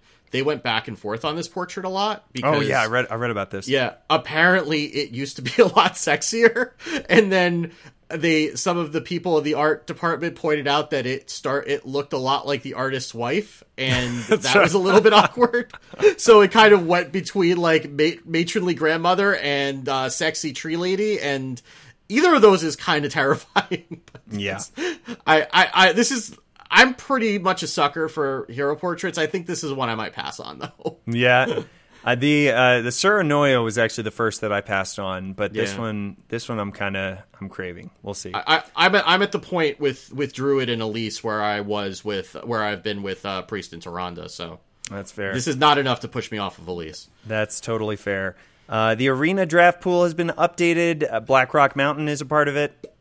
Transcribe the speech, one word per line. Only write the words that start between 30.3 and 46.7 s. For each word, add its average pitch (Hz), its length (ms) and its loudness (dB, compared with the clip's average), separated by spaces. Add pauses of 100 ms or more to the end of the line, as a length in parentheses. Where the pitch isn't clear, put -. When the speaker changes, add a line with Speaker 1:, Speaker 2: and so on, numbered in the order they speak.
Speaker 1:
on, 71 200 -16
though. - 420 -10
<laughs> - 60 -14
Speaker 2:
Yeah. 123 540 2 (440)
Uh, 123 100 2
the, 143 360 2
uh, 123 300 4
the 120 100 -4
Sir 196 320 2
Onoyo 147 400 2
was 113 140 -4
actually 113 260 0
the 104 80 -6
first 110 300 -2
that 107 100 -2
I 101 80 0
passed 98 400 -4
on, 95 340 -8
but 101 200 -4
this 104 200 -4
Speaker 1:
Yeah. 98 60 -8
Speaker 2:
one, 104 380 -8 (100)
this 113 220 -8
one 117 100 -6
I'm 101 140 -6
kinda, 98 500 -6 (160)
I'm 98 80 -12
craving. 90 440 -12 (100)
We'll 101 120 -12
see. 95 200 -12
Speaker 1:
I, 101 100 -8 (140)
I, - 60 -4 (120)
I'm 185 200 4
at, 202 120 2
I'm 180 140 4
at 202 100 0
the - 80 -4
point 160 400 -2
with, 135 340 -4
with 135 200 -6
Druid 135 360 0
and 117 120 -4
Elise 110 420 -6
where 107 180 -2
I 104 200 -2
was 101 420 -6
with, 101 400 -6
where 113 180 -4
I've 104 220 -4
been 101 200 -6
with, 98 220 -8
uh, 95 180 -6
Priest 95 280 -10
and 85 100 -16
Tyrande, 87 480 -10
so. 82 300 -14 (300)
Speaker 2:
That's 98 240 -12
fair. 98 200 -6
Speaker 1:
This 127 140 -4
is 151 80 -2
not 147 220 4
enough 131 240 -2
to 123 80 -12
push - 200 -8
me 110 100 -8
off 98 200 -6
of 85 80 -16
Elise. 85 400 -12 (180)